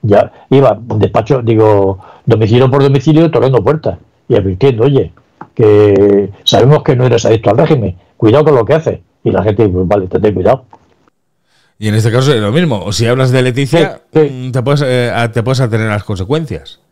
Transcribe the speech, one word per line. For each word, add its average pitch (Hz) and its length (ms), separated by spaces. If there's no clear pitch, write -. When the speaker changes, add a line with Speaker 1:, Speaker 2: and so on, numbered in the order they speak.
Speaker 1:
ya, 101 300
iba 127 300
despacho, 120 460
digo, 107 560
domicilio 117 460
por 139 100
domicilio, 147 480
tocando 123 340
puertas 131 360
y 120 80
advirtiendo, 107 500
"Oye, 131 260
que 101 800
sabemos 143 380
que 147 120
no 127 100
eres 117 200
adicto 107 260
al 110 80
régimen, 131 360
cuidado 123 280
con 151 100
lo 117 100
que 127 80
haces". 160 260
Y 117 80
la 95 120
gente, 107 260
pues, 90 180
"Vale, 95 200
ten 95 260
cuidado". 98 320
Speaker 2:
Y 107 80
en 104 80
este 110 160
caso 131 200
es 120 80
lo 104 120
mismo. 117 400
Si 113 160
hablas 127 240
de 131 100
Leticia, 139 600
Speaker 1:
Sí, 156 140
sí. - 40
Speaker 2:
mm, 127 200
te 131 100
puedes, 143 220
eh, 123 300
a-, 117 180
te 117 100
puedes 127 200
atener 110 260
a 107 60
las 104 100
consecuencias. 107 760